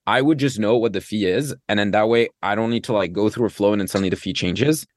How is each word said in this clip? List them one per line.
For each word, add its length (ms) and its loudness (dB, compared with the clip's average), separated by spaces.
"I 140 2
would 180 2
just 200 -2
know 180 2
what 160 0
the 80 -4
fee 240 -4
is, 300 0
and 100 0
then 140 0
that 160 4
way 200 4
I 120 -2
don't 140 -2
need 160 -2
to, 80 -4
like, 200 0
go 180 0
through 160 0
a 40 -4
flow 220 2
and 80 0
then 80 -4
suddenly 220 0
the 60 0
fee 180 -6
changes," 520 -2